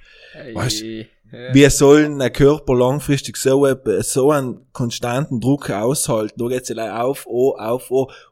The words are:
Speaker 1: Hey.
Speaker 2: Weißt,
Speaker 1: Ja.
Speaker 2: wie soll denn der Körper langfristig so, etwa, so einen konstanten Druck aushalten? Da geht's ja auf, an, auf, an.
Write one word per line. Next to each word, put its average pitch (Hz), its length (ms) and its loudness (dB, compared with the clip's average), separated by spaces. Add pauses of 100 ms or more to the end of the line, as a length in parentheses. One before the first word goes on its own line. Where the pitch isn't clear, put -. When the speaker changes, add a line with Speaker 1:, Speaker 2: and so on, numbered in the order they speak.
(320)
Speaker 1:
Hey. 113 240 -18
Speaker 2:
Weißt, 110 260 -4
Speaker 1:
Ja. 113 720 -10
Speaker 2:
wie 139 160 8
soll 143 320 6
denn 147 160 -2
der 123 120 0
Körper 139 440 2
langfristig 131 640 0
so, 135 280 2
etwa, 113 380 0
so 139 300 0
einen 135 400 -4
konstanten 120 680 -4
Druck 135 300 -2
aushalten? 113 680 -2
Da 120 120 -6
geht's 127 200 -6
ja 113 360 -6
auf, 135 240 -4
an, 120 360 -2
auf, 123 280 -6
an. 131 140 0 (260)